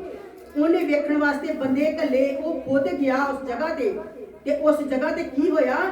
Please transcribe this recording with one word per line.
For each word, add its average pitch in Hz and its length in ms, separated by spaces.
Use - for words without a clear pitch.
ਉਹਨੇ 330 260
ਵੇਖਣ 294 340
ਵਾਸਤੇ 294 360
ਬੰਦੇ 269 480
ਘੱਲੇ, 269 340
ਉਹ 311 260
ਖੁਦ 269 260
ਗਿਆ 269 360
ਉਸ 262 260
ਜਗ੍ਹਾ 285 180
ਤੇ, 262 320
ਤੇ 285 100
ਉਸ 302 260
ਜਗ੍ਹਾ 269 300
ਤੇ 339 120
ਕੀ 302 260
ਹੋਇਆ 269 260